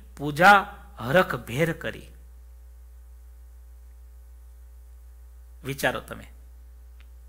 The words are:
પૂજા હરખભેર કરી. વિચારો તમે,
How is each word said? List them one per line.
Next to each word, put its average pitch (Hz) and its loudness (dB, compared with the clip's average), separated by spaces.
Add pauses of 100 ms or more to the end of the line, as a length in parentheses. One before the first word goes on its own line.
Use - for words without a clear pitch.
(140)
પૂજા 156 10 (420)
હરખભેર 139 4
કરી. - -8 (3500)
વિચારો 131 0
તમે, 113 -10 (1040)